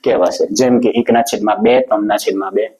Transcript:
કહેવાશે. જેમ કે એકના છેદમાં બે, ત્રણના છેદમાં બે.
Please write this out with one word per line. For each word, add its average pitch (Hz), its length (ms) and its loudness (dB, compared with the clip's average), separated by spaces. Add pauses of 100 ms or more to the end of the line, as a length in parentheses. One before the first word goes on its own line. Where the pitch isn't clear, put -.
કહેવાશે. - 420 0
જેમ 123 340 2
કે 117 80 0
એકના 117 340 2
છેદમાં 208 400 -2
બે, 220 180 4
ત્રણના 107 360 -2
છેદમાં 95 340 -4
બે. 104 160 -2 (140)